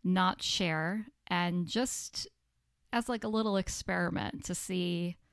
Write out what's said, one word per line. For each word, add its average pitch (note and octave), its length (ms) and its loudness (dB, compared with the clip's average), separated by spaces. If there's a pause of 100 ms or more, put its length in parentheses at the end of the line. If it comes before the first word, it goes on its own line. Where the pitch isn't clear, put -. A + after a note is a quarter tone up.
not F#3 400 2
share, F3 640 0 (220)
and F3 400 2
just - 580 -2 (680)
as, A#3 160 0
like, A#3 160 -2
a A3 40 -2
little G#3+ 280 2
experiment F3+ 880 -2
to F3+ 100 -4
see F3 640 -2 (160)